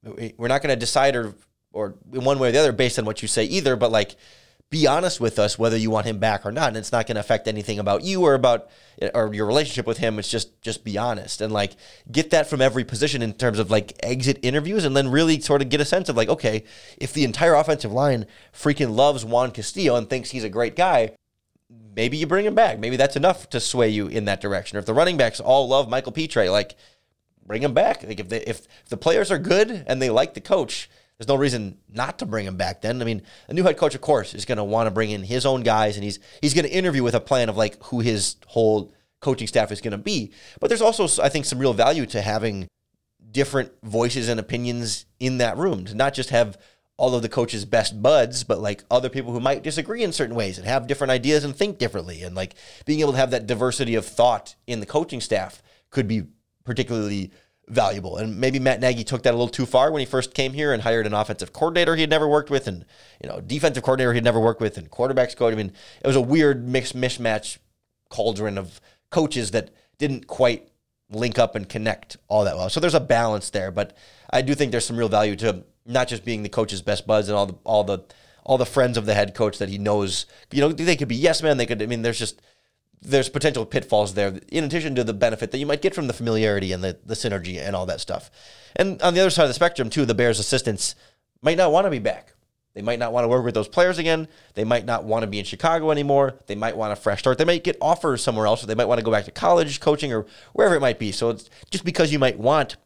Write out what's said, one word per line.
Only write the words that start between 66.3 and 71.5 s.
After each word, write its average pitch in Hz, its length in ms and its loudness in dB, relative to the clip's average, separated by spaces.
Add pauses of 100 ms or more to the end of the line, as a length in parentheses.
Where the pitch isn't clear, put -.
mix, 127 260 -2
mishmatch 123 640 -4 (520)
cauldron 110 480 -2
of 90 220 -10 (320)
coaches 127 400 0
that 110 180 -2 (280)
didn't 135 300 -4
quite 120 420 0 (420)
link 113 260 -2
up 113 180 2